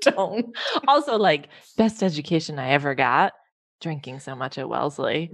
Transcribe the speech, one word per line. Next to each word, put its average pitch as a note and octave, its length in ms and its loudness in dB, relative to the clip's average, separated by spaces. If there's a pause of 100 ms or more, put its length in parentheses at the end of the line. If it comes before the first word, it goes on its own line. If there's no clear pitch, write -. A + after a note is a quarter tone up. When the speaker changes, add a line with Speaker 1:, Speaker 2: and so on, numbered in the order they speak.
Speaker 1:
don't. A3 540 0 (320)
Speaker 2:
Also, C#4+ 300 4
like, E3 320 2 (280)
best A3 260 2
education D#3+ 560 -2
I C3 120 -4
ever C#3+ 240 2
got, C3+ 380 4 (460)
drinking C#3 400 -10
so C3+ 160 -12
much C3 220 -8
at C3+ 120 -6
Wellesley. D3 640 -2